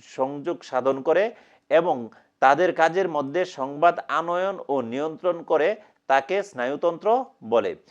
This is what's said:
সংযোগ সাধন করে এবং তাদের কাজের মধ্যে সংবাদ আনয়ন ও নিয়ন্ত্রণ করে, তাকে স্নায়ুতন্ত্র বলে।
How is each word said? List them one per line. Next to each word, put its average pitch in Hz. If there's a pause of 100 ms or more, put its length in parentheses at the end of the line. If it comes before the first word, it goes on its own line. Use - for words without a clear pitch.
সংযোগ 143
সাধন 135
করে 185 (340)
এবং 147 (300)
তাদের 151
কাজের 165
মধ্যে 151
সংবাদ 147 (100)
আনয়ন 175 (100)
ও 135
নিয়ন্ত্রণ 156
করে, 165 (300)
তাকে 139
স্নায়ুতন্ত্র 170 (200)
বলে। 107 (140)